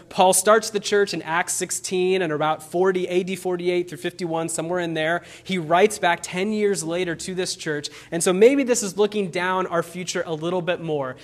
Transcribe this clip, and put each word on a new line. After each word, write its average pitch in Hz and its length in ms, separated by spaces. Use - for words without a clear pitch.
Paul 185 240
starts 214 380
the 202 100
church 202 320
in 160 80
Acts 170 320
sixteen 185 720
and 156 100
about 151 300
forty, 185 440
A 180 160
D 185 140
forty-eight 180 540
through 151 80
fifty-one, 165 500
somewhere 165 320
in 170 140
there. 160 280
He 185 140
writes 175 400
back 170 240
ten 196 300
years 202 300
later 170 320
to 180 200
this 180 200
church. 147 360
And 170 140
so 190 80
maybe 247 300
this 240 200
is 185 140
looking 208 340
down 180 360
our 170 160
future 180 420
a 170 80
little 170 300
bit 165 180
more. 143 440